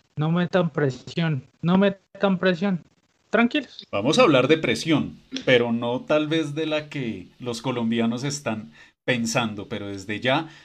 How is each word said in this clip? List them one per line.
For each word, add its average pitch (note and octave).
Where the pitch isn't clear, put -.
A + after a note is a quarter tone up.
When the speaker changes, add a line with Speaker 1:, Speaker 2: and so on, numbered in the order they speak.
Speaker 1:
No D3+
metan F3
presión, D3
no E3+
metan G3
presión. F3+
Tranquilos. A#3+
Speaker 2:
Vamos A#2+
a -
hablar C#3+
de D#3
presión, D3
pero A#2+
no A#2+
tal D3+
vez D3+
de D#3
la D3+
que A2
los A#2+
colombianos A#2
están A2+
pensando, A2+
pero G2+
desde G2+
ya C#3+